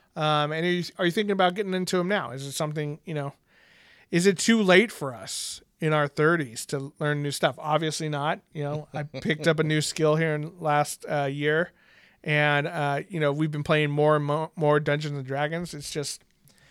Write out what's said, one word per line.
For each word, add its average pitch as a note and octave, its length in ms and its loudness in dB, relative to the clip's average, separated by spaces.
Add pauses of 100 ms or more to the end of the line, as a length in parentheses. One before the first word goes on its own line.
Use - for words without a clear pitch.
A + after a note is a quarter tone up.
(160)
Um, D3+ 360 2
and D#3+ 120 -2
are F3+ 60 2
you, F3+ 140 0 (140)
are F#3 80 2
you F3 60 4
thinking G#3 200 0
about F#3 220 4
getting F#3+ 200 -4
into F#3 240 0
'em F3+ 100 0
now? F3+ 220 -2
Is C3+ 160 -10
it C#3 60 -10
something, D3+ 520 -4
you E3 100 -8
know, C#3 180 -6 (800)
is E3+ 160 2
it G3+ 120 4
too A3+ 240 4
late F#3+ 300 6
for C3+ 220 -8
us - 460 -10 (200)
in D#3 120 2
our D3+ 140 2
thirties D3+ 600 0
to C#3 340 -6
learn D3 220 0
new C#3+ 100 -4
stuff? C#3+ 260 0
Obviously D#3 500 -2
not. D3+ 320 -2 (120)
You D#3 100 -6
know, D3 320 -6
I D3+ 80 -6
picked D#3 460 -2
up D#3+ 100 4
a D#3 60 2
new D3+ 160 2
skill D3+ 360 2
here D#3+ 180 0
in D3+ 260 -6
last, D3 500 0
uh, D3 140 0
year, D3 480 0 (500)
and, D3 460 2
uh, D3 400 -2
you F3 100 -6
know, D3 140 2
we've D#3 180 0
been D3 140 -6
playing D3+ 260 2
more D3+ 240 4
and D3+ 100 2
mo-, D3+ 300 -2
more D3+ 240 4
Dungeons D3 400 -2
and C3 80 -10
Dragons. D3+ 480 -4
It's D3 160 -12
just, - 320 -8 (480)